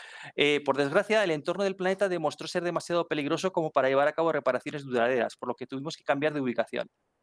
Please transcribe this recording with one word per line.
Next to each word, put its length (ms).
Eh, 280
por 120
desgracia, 460
el 80
entorno 340
del 120
planeta 320
demostró 400
ser 160
demasiado 420
peligroso 460
como 180
para 180
llevar 200
a 40
cabo 200
reparaciones 520
duraderas, 520
por 120
lo 60
que 120
tuvimos 300
que 80
cambiar 280
de 80
ubicación, 480